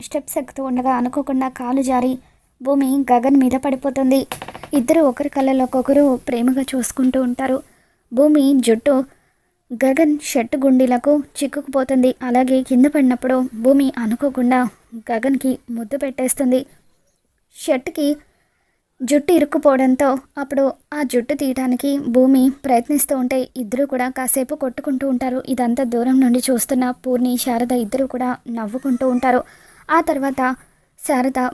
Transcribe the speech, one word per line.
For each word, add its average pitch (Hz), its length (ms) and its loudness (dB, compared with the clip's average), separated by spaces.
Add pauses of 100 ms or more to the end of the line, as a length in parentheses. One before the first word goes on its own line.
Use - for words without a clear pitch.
స్టెప్స్ - 360 -8
ఎక్కుతూ 277 260 -8
ఉండగా 254 300 -2
అనుకోకుండా 262 560 -2
కాలు 254 320 -4
జారి 254 320 0 (480)
భూమి 277 280 0 (140)
గగన్ 254 360 4
మీద 254 160 2
పడిపోతుంది. 269 640 0 (540)
ఇద్దరు 294 280 4
ఒకరి 285 280 0
కళ్ళలోకొకరు 269 760 2 (120)
ప్రేమగా 254 460 -2
చూసుకుంటూ 262 600 -2
ఉంటారు. 262 340 -2 (540)
భూమి 285 340 4 (140)
జుట్టు 233 360 2 (760)
గగన్ 269 520 2
షర్ట్ 240 340 -2
గుండీలకు 262 560 2 (200)
చిక్కుకుపోతుంది. 269 760 -2 (100)
అలాగే 254 420 0
కింద 254 220 4
పడినప్పుడు 262 520 2 (180)
భూమి 269 320 4 (100)
అనుకోకుండా 247 640 0 (460)
గగన్కి 262 460 -2 (200)
ముద్దు 233 260 -8
పెట్టేస్తుంది. 254 640 -2 (960)
షర్ట్కి 285 520 -2 (920)
జుట్టు 285 320 0
ఇరుక్కుపోవడంతో 269 760 4 (280)
అప్పుడు 277 260 -2 (300)
ఆ 302 100 -6
జుట్టు 247 300 -2
తీయడానికి 262 560 -2 (180)
భూమి 254 360 4 (160)
ప్రయత్నిస్తూ 262 580 0
ఉంటే 262 220 -2 (180)
ఇద్దరు 247 280 -4
కూడా 254 240 -2
కాసేపు 262 460 -4
కొట్టుకుంటూ 277 520 -4
ఉంటారు. 254 320 -2 (100)
ఇదంతా 240 340 -2
దూరం 240 360 0
నుండి 247 200 4
చూస్తున్న 254 520 0
పూర్ణి, 247 460 -2
శారద 240 360 -2
ఇద్దరు 247 320 -2
కూడా 254 240 -4 (200)
నవ్వుకుంటూ 240 600 -4
ఉంటారు. 247 320 2 (480)
ఆ 320 120 2
తర్వాత 269 400 -2 (640)
శారద 262 380 0 (120)